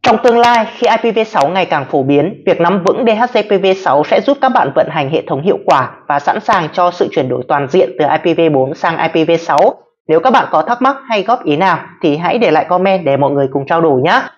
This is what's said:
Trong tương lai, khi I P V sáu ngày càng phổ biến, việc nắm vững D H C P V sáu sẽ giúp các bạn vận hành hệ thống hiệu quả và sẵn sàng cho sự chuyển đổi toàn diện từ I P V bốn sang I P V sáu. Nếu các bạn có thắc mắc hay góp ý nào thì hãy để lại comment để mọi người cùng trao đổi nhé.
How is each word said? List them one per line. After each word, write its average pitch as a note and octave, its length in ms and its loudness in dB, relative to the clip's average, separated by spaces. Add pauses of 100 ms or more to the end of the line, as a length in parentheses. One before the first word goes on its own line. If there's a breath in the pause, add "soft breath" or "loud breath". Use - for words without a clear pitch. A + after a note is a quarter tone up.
Trong A3+ 200 2
tương A#3 160 4
lai, A#3 280 4 (100)
khi A#3+ 100 -2 (160)
I A#3 80 0
P G3+ 60 -2
V - 100 0
sáu D3+ 220 0
ngày F3+ 180 -2
càng C#3 180 -2
phổ C#3 180 -2
biến, C#3+ 440 0
việc F3 140 0
nắm F3 260 0
vững - 200 0
D - 20 2
H A3+ 160 2
C A3+ 240 -2
P G3 140 0
V F#3+ 40 0 (160)
sáu D3 220 2
sẽ - 160 0
giúp C#4 200 0
các C4+ 80 2
bạn A#3+ 260 0
vận D#3+ 160 0
hành D3 200 -4
hệ D#3+ 160 -2
thống C#3+ 160 -4
hiệu F#3+ 240 0
quả C3+ 240 2 (180)
và C#3+ 100 0
sẵn F3+ 220 -2
sàng F#3 320 0
cho F3+ 180 2
sự F3 200 -2
chuyển C3+ 180 -2
đổi B2+ 200 -4
toàn C#3+ 220 -2
diện F3 280 2
từ D#3 60 0 (200)
I E3+ 100 2
P - 40 -2
V - 20 0 (140)
bốn C3+ 200 0
sang E3 380 -2
I D#3+ 120 2
P D#3 40 -2
V E3+ 120 2
sáu. E3 340 2 (340)
Nếu D#3+ 120 4
các B3 120 2
bạn B3 180 2
có D#3+ 120 2
thắc A#3+ 200 -4
mắc C4+ 140 0 (120)
hay G#3+ 140 -2
góp A3+ 220 -2
ý D3 120 0
nào F3 220 0 (240)
thì D3+ 140 0
hãy F3 220 -2
để G#3+ 120 2
lại D#3 180 2
comment F#3 360 0
để C#3 120 0
mọi C#3 140 0
người C#3 220 0
cùng C#3 140 -4
trao E3+ 140 0
đổi C#3+ 220 2
nhé. E3+ 200 2 (160)